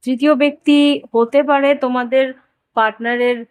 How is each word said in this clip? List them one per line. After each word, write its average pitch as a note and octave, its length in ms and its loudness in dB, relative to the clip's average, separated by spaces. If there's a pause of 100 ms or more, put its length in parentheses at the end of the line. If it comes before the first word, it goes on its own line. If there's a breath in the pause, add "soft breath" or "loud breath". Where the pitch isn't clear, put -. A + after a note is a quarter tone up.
তৃতীয় C4 320 0
ব্যক্তি C#4+ 680 2 (120)
হতে A#3 280 0
পারে C#4 320 2
তোমাদের C4 600 -2 (400)
পার্টনারের A#3 760 -2